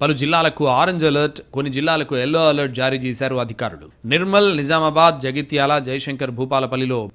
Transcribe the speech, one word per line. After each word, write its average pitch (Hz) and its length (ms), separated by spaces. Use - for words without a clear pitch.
పలు 151 120
జిల్లాలకు 151 540
ఆరెంజ్ 160 380
అలర్ట్, 147 360
కొన్ని 139 200
జిల్లాలకు 147 440
ఎల్లో 156 320
అలర్ట్ 143 260
జారీ 131 240
చేశారు 127 380
అధికారులు. 110 720
నిర్మల్, 190 480
నిజామాబాద్, 156 640
జగిత్యాల, 139 580
జయశంకర్ 135 520
భూపాలపల్లిలో 127 840